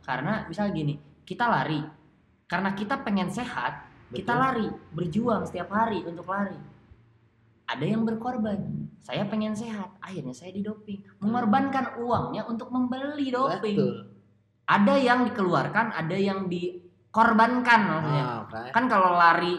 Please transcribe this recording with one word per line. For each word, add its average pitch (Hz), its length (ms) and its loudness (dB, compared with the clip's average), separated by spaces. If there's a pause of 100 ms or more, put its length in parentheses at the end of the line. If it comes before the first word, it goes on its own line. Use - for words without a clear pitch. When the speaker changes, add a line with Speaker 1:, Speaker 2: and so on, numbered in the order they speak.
Speaker 1:
Karena 165 440 -4
misal 202 260 -4
gini, 151 260 -2 (260)
kita - 220 -4
lari, 147 360 0 (640)
karena 190 260 -2
kita 214 280 -4
pengen 190 280 0
sehat, 151 560 -6 (240)
kita - 240 -4
Speaker 2:
Betul. 247 80 2
Speaker 1:
lari, 247 260 0 (240)
berjuang 180 520 -2
setiap 175 280 -8
hari 214 320 0
untuk 170 240 -10
lari. 190 300 -4 (1080)
Ada 123 180 -4
yang 220 200 0
berkorban, 220 520 -2 (420)
saya 160 280 -4
pengen 214 260 -4
sehat, 208 460 -8
akhirnya 160 340 -10
saya 175 200 -16
didoping, 202 500 -8
Speaker 2:
Hmm. - 240 -8
Speaker 1:
mengorbankan 247 720 2
uangnya 226 460 -2
untuk 226 240 -8
membeli 262 600 -2
doping. 247 480 0
Speaker 2:
Betul. - 200 0 (680)
Speaker 1:
Ada 202 320 6
yang 247 280 4
dikeluarkan, 190 680 2
ada 165 220 -2
yang 196 320 0
dikorbankan 226 1400 4
maksudnya. 156 400 0
Speaker 2:
Ah, 123 180 -4
oke. 113 300 -10
Speaker 1:
Kan 240 140 4
kalau 190 260 4
lari 175 460 6